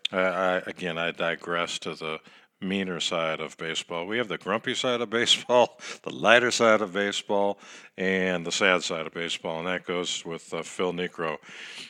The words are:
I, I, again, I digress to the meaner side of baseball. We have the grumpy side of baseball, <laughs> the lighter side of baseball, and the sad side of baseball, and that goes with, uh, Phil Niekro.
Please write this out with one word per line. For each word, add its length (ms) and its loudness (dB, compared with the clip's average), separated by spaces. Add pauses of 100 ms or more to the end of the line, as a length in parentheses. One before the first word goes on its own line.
(120)
I, 60 0
I, 380 2 (100)
again, 320 -6
I 140 -2
digress 680 -2
to 160 -8
the 260 -8 (420)
meaner 380 -2
side 400 -2
of 160 -10
baseball. 500 -6
We 120 -4
have 100 -4
the 80 -4
grumpy 380 -4
side 260 -2
of 80 -4
baseball, 720 4 (100)
<laughs> 120 -14
the 100 -8
lighter 380 6
side 320 6
of 100 -4
baseball, 640 0 (380)
and 480 0
the 80 -4
sad 300 6
side 240 -4
of 80 -10
baseball, 440 -4
and 80 -6
that 200 -4
goes 400 -2
with, 260 -10
uh, 100 -4
Phil 300 -2
Niekro. 460 -4 (520)